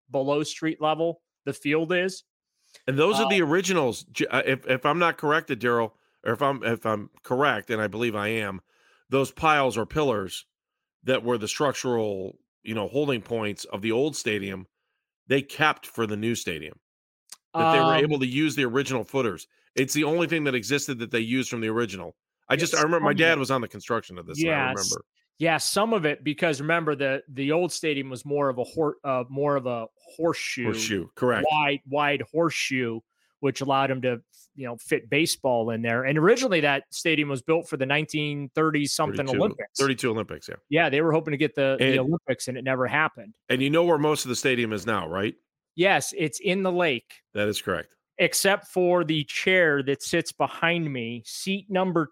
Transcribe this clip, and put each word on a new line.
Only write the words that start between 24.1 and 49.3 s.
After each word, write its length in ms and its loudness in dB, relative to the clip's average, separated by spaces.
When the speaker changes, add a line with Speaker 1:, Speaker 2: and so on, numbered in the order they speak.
Speaker 2:
of 80 -14
this, 140 -8
and 120 0
I 160 0
Speaker 1:
Yes. 80 -
Speaker 2:
remember. 280 -4
Speaker 1:
Yeah, 200 2
some 340 0
of 140 2
it, 180 -2
because 380 0
remember, 320 0
the, 340 -2
the 240 -2
old 180 2
stadium 380 -4
was 160 -12
more 240 0
of 100 -2
a 60 -4
hor-, 400 -2
uh, 240 0
more 280 0
of 100 -2
a 200 -4
horseshoe, 680 -4
Speaker 2:
Horseshoe, 500 -2
correct. 360 2
Speaker 1:
wide, 360 2
wide 360 0
horseshoe, 680 0
which 200 -2
allowed 300 2
him 100 -2
to, 220 -2
you 120 -12
know, 120 -10
fit 320 -4
baseball 580 0
in 140 -2
there. 220 0
And 120 0
originally 440 4
that 280 2
stadium 400 0
was 140 -4
built 260 0
for 80 -4
the 80 -2
nineteen 720 -2
thirty 320 2
something 400 -2
Speaker 2:
Thirty-two, 120 0
Speaker 1:
Olympics. 400 -2
Speaker 2:
thirty-two 320 2
Olympics, 380 -6
yeah. 60 -12
Speaker 1:
Yeah, 180 2
they 140 2
were 100 2
hoping 200 0
to 40 0
get 180 0
the, 240 2
the 120 2
Speaker 2:
And 80 4
Speaker 1:
Olympics, 500 -2
and 80 -6
it 80 -10
never 220 0
happened. 480 -2
Speaker 2:
And 100 2
you 80 2
know 160 4
where 140 4
most 260 2
of 60 -4
the 60 -2
stadium 360 0
is 140 -6
now, 200 -2
right? 280 -2
Speaker 1:
Yes, 420 2
it's 240 -4
in 220 0
the 100 0
lake. 500 -2
Speaker 2:
That 140 0
is 120 -2
correct. 340 -4
Speaker 1:
Except 520 2
for 360 2
the 200 0
chair 580 2